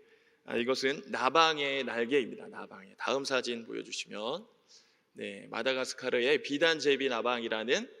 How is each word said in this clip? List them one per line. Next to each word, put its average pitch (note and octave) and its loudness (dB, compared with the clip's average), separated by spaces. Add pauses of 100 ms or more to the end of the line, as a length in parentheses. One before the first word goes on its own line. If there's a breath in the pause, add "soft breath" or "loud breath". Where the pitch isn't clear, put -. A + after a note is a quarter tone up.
(460 soft breath)
아, B2 -4
이것은 C3 0
나방의 C#3 4
날개입니다. A#2 0
나방의. G2 -16
다음 C3+ -2
사진 A#2+ -2
보여주시면, A2+ -8 (640 soft breath)
네, G2+ -12
마다가스카르의 B2+ 0
비단제비 C#3+ 2
나방이라는 A#2 0 (100)